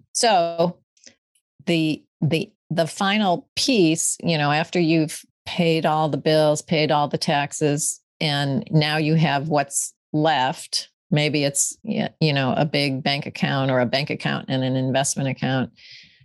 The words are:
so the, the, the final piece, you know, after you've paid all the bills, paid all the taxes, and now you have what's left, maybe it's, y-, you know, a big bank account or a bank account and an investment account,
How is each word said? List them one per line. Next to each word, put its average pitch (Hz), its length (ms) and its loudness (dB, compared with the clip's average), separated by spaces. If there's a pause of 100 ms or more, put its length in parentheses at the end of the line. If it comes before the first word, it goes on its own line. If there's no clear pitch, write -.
(140)
so 170 680 0 (880)
the, 160 360 0 (180)
the, 160 300 0 (200)
the 165 160 0
final 196 680 0
piece, 175 680 2
you 170 160 0
know, 147 140 2
after 160 280 0
you've 160 440 2 (220)
paid 165 400 0
all 156 240 2
the 143 80 -2
bills, 151 460 2
paid 151 280 0
all 147 160 2
the 151 120 -2
taxes, 147 840 -2 (180)
and 143 520 -2
now 151 260 2
you 156 180 0
have 147 320 2
what's 147 460 -2 (180)
left, 151 800 -2 (220)
maybe 147 320 2
it's, - 400 -2
y-, - 260 -4 (100)
you 156 140 2
know, 131 240 0
a 151 80 2
big 143 380 -2
bank 143 240 -2
account 135 440 -2
or 127 80 2
a 123 60 2
bank 135 240 -2
account - 400 -4
and 131 140 -2
an 131 120 0
investment 131 540 0
account, 131 420 -2 (540)